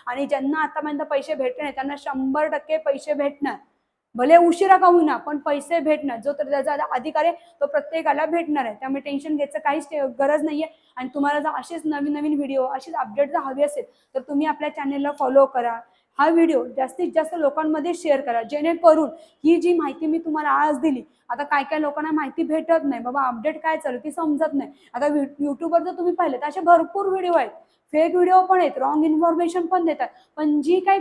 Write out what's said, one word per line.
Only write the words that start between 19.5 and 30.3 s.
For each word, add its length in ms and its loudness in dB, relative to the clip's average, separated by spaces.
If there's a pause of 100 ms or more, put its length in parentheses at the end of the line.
जी 180 2
माहिती 340 -2
मी 100 0
तुम्हाला 320 -2
आज 300 2
दिली, 240 0 (260)
आता 140 -6
काय 200 0
काय 160 -4
लोकांना 320 -4
माहिती 320 -4
भेटत 400 0
नाही, 180 -4
बाबा 220 -2
अपडेट 380 -4
काय 160 0
चालू 200 -6
ती 140 -10
समजत 420 -2
नाही. 180 -4 (220)
आता 140 -2
यू-, 400 -2
YouTube-वर 360 0
जर 80 -4
तुम्ही 220 -2
पाहिलं, 240 0
तर 100 -6
असे 140 -6
भरपूर 440 4
व्हिडिओ 280 0
आहेत, 160 2 (420)
फेक 240 2
व्हिडिओ 260 6
पण 180 4
आहेत, 180 2
रॉंग 280 0
इन्फॉर्मेशन 600 2
पण 200 0
देतात, 220 -2 (280)